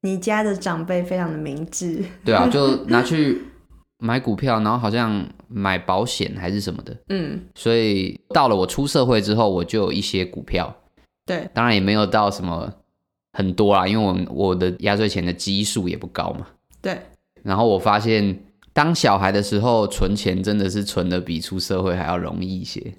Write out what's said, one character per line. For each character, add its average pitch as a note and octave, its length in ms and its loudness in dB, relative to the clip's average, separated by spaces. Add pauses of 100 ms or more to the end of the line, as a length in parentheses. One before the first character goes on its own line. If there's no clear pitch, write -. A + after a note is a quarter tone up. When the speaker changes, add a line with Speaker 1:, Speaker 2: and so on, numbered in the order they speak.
Speaker 1:
你 F#3+ 180 -4
家 G#3+ 240 -2
的 G#3 100 0
长 F3+ 320 -4
辈 F3+ 160 -2
非 F3 160 -4
常 F3 140 -2
的 D#3 80 -6
明 D3+ 320 -8
智。 F3 320 -4 (220)
Speaker 2:
对 A2 100 4
啊， - 140 6
就 C#3 260 4 (120)
拿 A#2+ 180 4
去 D3+ 360 2 (580)
买 A#2 200 0
股 B2+ 160 -2
票， A#2+ 280 0
然 G#2+ 100 2
后 A#2+ 40 2
好 A#2 140 0
像 A2 340 0 (220)
买 G2 320 0
保 F#2 260 0
险 - 320 -4
还 F2+ 140 -4
是 G2+ 100 -2
什 F#2+ 140 -6
么 - 80 -10
的。 - 140 -14 (140)
Speaker 1:
嗯。 F3 300 -6 (140)
Speaker 2:
所 - 220 0
以 G2+ 440 0 (100)
到 C#3+ 180 4
了 G#2+ 80 4
我 F#2 100 2
出 C#3 180 -4
社 C#3 220 2
会 A#2+ 140 4
之 G2+ 120 0
后， A2 160 4
我 F2+ 160 0
就 G#2+ 180 -2
有 F#2 100 0
一 F2+ 80 -2
些 F#2 260 -2
股 - 160 -12
票。 F2+ 320 -4 (500)
Speaker 1:
对。 - 300 -6
Speaker 2:
当 A#2 100 0
然 A#2+ 80 4
也 G#2 60 6
没 F#2+ 140 4
有 G#2+ 120 4
到 G2+ 240 2
什 G2 160 -6
么 E2+ 240 -6 (640)
很 F#2+ 220 -2
多 G2+ 220 4
啦， F#2 100 4
因 G2+ 100 2
为 A2 80 2
我， F#2 440 0
我 F#2 80 2
的 F2+ 240 0
压 G#2 160 2
岁 G#2+ 120 2
钱 F#2+ 160 -2
的 F2 80 -2
基 G2 300 -2
数 G2+ 260 -2
也 E2+ 80 -4
不 - 120 -12
高 F2 240 -6
嘛。 - 160 -10 (340)
Speaker 1:
对。 F#3 180 -6 (440)
Speaker 2:
然 G2 120 0
后 A2 120 2
我 G2 100 4
发 G#2 220 2
现， G#2 360 2 (360)
当 D#3 220 4
小 G#2+ 220 4
孩 F#2+ 160 2
的 G#2 100 2
时 G2+ 160 0
候， A2 280 4
存 G2+ 280 0
钱 F#2+ 280 -2
真 G#2 160 0
的 G2 100 2
是 G2+ 160 -2
存 F2+ 240 -2
得 F2+ 100 0
比 E2+ 220 -4
出 F#2+ 180 -8
社 F#2 240 -2
会 F#2 140 0
还 F2+ 100 -4
要 F2 120 -2
容 F2 260 -6
易 F#2 160 -6
一 - 20 -8
些。 - 360 -10